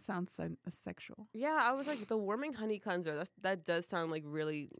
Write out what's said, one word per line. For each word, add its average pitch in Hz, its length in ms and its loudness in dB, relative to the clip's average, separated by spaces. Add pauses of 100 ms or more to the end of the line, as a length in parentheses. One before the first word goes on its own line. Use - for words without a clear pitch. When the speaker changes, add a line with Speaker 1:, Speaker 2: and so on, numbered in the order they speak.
Speaker 1:
sounds 185 280 -2
sen-, 165 240 -4 (280)
sexual. - 480 -12
Speaker 2:
Yeah, 294 300 4
I 240 100 6
was 269 140 0
like, 277 220 0
"The 226 80 2
Warming 220 380 0
Honey 214 260 0
Cleanser. 175 340 0
That's, 160 160 -2 (120)
that 185 220 2
does 175 220 2
sound, 165 240 0
like, 156 160 -2
really 151 540 -2